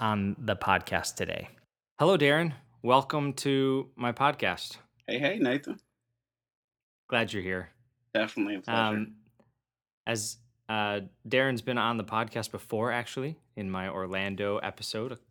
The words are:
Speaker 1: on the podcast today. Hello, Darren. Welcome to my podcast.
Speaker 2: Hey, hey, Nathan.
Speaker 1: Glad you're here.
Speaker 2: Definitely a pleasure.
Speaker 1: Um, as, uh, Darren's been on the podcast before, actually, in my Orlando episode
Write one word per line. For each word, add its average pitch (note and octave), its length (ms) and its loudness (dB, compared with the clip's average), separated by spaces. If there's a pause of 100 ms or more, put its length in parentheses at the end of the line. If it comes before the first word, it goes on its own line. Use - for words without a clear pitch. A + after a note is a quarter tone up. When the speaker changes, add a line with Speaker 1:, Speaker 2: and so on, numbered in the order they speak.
Speaker 1:
on G#2 360 2
the G#2+ 200 -2
podcast F#2 580 0
today. E2+ 320 -6 (500)
Hello, F3 200 6
Darren. D3+ 340 4 (320)
Welcome C#3 520 4
to C3+ 600 2
my A#2+ 160 -2
podcast. A#2 640 0 (320)
Speaker 2:
Hey, A2+ 120 -2
hey, E3+ 200 0
Nathan. C3+ 400 -2 (1300)
Speaker 1:
Glad A#2 220 0
you're G#2 100 -4
here. F#2 280 -4 (440)
Speaker 2:
Definitely G#2+ 420 0
a F#2+ 40 -6
pleasure. A2+ 180 -2
Speaker 1:
Um, G#2+ 360 2 (920)
as, A2+ 320 -4 (320)
uh, G#2 320 0 (260)
Darren's B2+ 340 2
been B2 160 -2
on A#2 200 2
the G#2+ 80 -2
podcast A2 460 -2
before, A#2 420 -2
actually, C3 440 -6 (200)
in G2 120 -6
my F#2+ 200 -4
Orlando G2 680 -2
episode A2+ 600 -8 (100)